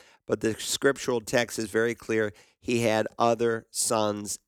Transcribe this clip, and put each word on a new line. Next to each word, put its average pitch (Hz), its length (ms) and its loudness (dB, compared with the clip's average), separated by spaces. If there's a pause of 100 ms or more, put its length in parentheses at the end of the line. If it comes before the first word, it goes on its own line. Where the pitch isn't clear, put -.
(260)
but 113 160 -2
the 113 140 0
scriptural 127 640 0
text 117 380 -2
is 110 100 -4
very 113 240 2
clear. 110 400 -2 (260)
He 123 200 0
had 110 280 2 (120)
other 117 500 2
sons 104 800 -2